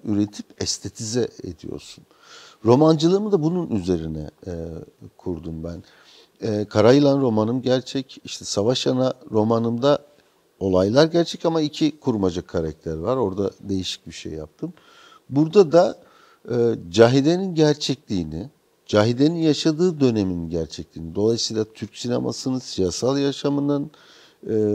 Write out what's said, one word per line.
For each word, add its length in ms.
üretip 580
estetize 640
ediyorsun. 640
Romancılığımı 680
da 100
bunun 280
üzerine, 600
e, 60
kurdum 480
ben. 180
E, 240
Kara 280
Yılan 280
romanım 420
gerçek, 640
işte 200
Savaş 420
Ana 280
romanımda 680
olaylar 460
gerçek 380
ama 160
iki 400
kurmaca 460
karakter 500
var. 200
Orada 340
değişik 460
bir 60
şey 200
yaptım. 400
Burada 420
da, 260
e, 240
Cahide'nin 640
gerçekliğini, 920
Cahide'nin 520
yaşadığı 600
dönemin 500
gerçekliğini, 640
dolayısıyla 500
Türk 320
sinemasının, 640
siyasal 600
yaşamının, 720
e, 80